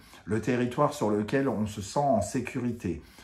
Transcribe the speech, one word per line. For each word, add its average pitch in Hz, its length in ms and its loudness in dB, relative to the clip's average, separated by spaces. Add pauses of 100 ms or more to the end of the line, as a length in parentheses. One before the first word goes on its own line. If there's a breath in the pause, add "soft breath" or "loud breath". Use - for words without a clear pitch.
(260 loud breath)
le 107 160 0
territoire 123 520 2
sur 110 160 0
lequel 107 380 2
on 107 200 0
se 101 140 -8
sent 120 180 -4
en 131 220 4
sécurité. 113 840 -4 (200 loud breath)